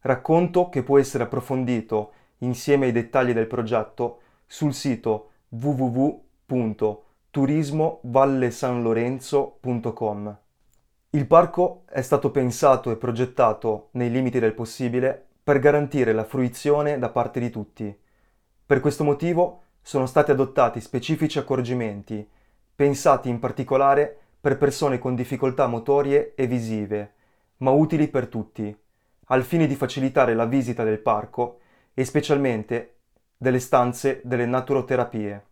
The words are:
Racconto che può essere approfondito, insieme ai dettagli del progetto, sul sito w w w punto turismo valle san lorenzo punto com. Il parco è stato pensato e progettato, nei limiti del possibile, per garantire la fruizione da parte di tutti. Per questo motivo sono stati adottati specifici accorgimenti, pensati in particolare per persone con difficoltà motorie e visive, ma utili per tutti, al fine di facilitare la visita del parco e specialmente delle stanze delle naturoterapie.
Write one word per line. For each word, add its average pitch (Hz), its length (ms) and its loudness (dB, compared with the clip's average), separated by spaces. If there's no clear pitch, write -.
Racconto 170 680 2
che 131 140 -4
può 139 160 6
essere 135 240 0
approfondito, 120 880 -4
insieme 131 460 0
ai 123 60 2
dettagli 120 420 0
del 113 140 0
progetto, 117 760 -4
sul 147 280 -4
sito 113 580 -4
w 120 200 -6
w 131 160 -2
w 131 360 0
punto 110 580 -4
turismo 151 760 -2
valle 131 480 2
san 123 300 -4
lorenzo 123 760 -2
punto 120 340 -4
com. 104 440 -6
Il 143 140 0
parco 175 640 4
è - 140 -6
stato 139 300 0
pensato 127 600 2
e 110 60 -4
progettato, 117 920 0
nei 123 200 -2
limiti 127 280 0
del 110 140 2
possibile, 123 720 -4
per 143 160 2
garantire 139 540 2
la 110 120 0
fruizione 147 720 -2
da 120 100 -4
parte 120 300 -4
di 120 100 -4
tutti. 104 500 -12
Per 139 160 2
questo 147 220 -2
motivo 165 600 0
sono 131 240 -2
stati 147 260 2
adottati 127 500 2
specifici 151 580 -2
accorgimenti, 113 920 -6
pensati 139 540 2
in 117 100 -2
particolare 139 800 2
per 135 180 0
persone 139 420 0
con 127 160 -4
difficoltà 127 520 -2
motorie 139 680 0
e 131 100 0
visive, 110 680 -4
ma 131 140 0
utili 151 380 2
per 127 180 -4
tutti, 104 500 -10
al 127 160 2
fine 165 220 2
di 139 100 -2
facilitare 131 580 0
la 113 120 0
visita 117 380 -2
del 107 160 0
parco 110 600 -4
e 131 100 -2
specialmente 127 920 -2
delle 127 220 0
stanze 127 640 0
delle 123 200 -2
naturoterapie. 123 1080 -2